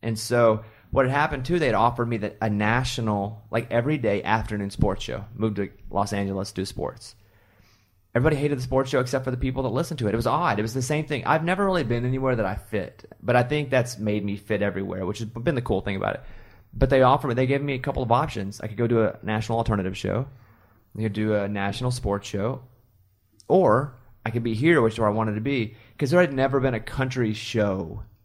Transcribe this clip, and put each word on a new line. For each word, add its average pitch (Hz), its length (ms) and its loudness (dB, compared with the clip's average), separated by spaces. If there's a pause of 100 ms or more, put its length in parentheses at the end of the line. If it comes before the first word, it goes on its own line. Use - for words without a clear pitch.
And 113 160 -4
so 113 460 4 (260)
what 135 160 4
had 131 80 0
happened, 147 300 0
too, 170 160 0
they 151 60 2
had 113 100 2
offered 117 300 2
me 117 100 -2
that 101 260 -4
a 110 80 0
national, 107 920 0 (120)
like, 117 180 -2
every 127 280 0
day 104 260 0
afternoon 104 460 0
sports - 340 0
show. 95 200 -8 (120)
Moved 107 200 -2
to 101 140 -4 (200)
Los 101 220 -2
Angeles 98 360 -4
to - 140 -6
do - 20 -2
sports. - 500 -8 (1000)
Everybody 147 180 4
hated 143 240 0
the 127 40 -6
sports 131 280 0
show 143 80 2
except 131 260 -2
for 131 60 -2
the 123 60 -4
people 131 260 -2
that 127 60 -2
listened 143 320 -4
to 110 80 0
it. 98 40 0
It 110 40 0
was 117 100 0
odd. 135 320 0
It 104 40 0
was 110 120 -4
the 131 80 -2
same 147 240 -2
thing. 131 180 -6
I've 156 200 2
never 185 200 0
really 180 200 0
been 120 200 -2
anywhere 131 300 0
that 110 120 -2
I 98 100 -4
fit. - 480 -8 (180)
But 120 140 2
I - 80 6
think 143 260 -2
that's 123 260 0
made 104 280 -2
me 101 120 -4
fit 101 240 -2
everywhere, 95 460 -4
which 101 120 -6
has 113 100 -8
been 120 260 -4
the 120 80 -2
cool 98 200 0
thing 101 120 -6
about 69 200 -2
it. - 80 -10 (500)
But 127 180 2
they 131 120 6
offered 131 260 6
me, 117 60 0
they 127 120 2
gave 139 160 0
me 143 120 -2
a 127 40 -4
couple 135 240 -4
of 113 80 -2
options. 117 500 0
I - 60 -8
could 104 100 -8
go 117 120 2
do 113 140 4
a - 200 0
national 110 360 -2
alternative 101 380 0
show. 104 300 -2 (720)
I 107 40 -4
could 110 100 0
do 107 220 0
a 101 140 0
national 101 440 -2
sports 101 340 -4
show. 113 360 -4 (840)
Or 143 480 4 (300)
I 113 60 -2
could 117 140 -2
be 113 100 -2
here, 151 260 4
which 113 140 4
is 113 60 -4
where 107 80 4
I 104 40 2
wanted 110 220 0
to 107 80 -2
be, 120 320 -2 (240)
'cause 135 120 0
there 175 100 6
had 160 120 4
never 135 280 2
been 117 120 2
a 110 80 -4
country 127 540 -2
show 101 680 -2 (200)